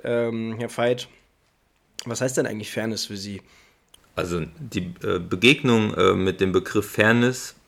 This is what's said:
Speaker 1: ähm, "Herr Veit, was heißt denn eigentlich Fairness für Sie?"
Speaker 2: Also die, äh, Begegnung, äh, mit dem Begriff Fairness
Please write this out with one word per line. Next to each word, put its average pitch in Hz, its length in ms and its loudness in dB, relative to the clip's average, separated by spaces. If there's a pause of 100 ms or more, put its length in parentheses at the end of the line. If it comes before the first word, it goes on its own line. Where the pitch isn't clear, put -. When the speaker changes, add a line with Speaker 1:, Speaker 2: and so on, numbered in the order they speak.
Speaker 1:
ähm, 113 540 -2
"Herr 117 180 -6
Veit, 123 320 0 (960)
was 120 160 -6
heißt 131 160 0
denn 139 100 2
eigentlich 107 260 -8
Fairness 110 340 -4
für 104 100 -10
Sie?" 98 260 -10 (760)
Speaker 2:
Also 87 260 -2 (160)
die, 90 340 -6 (100)
äh, 92 160 0
Begegnung, 110 760 2
äh, 95 200 4
mit 92 260 0
dem 95 120 2
Begriff 92 380 0
Fairness 120 640 2 (140)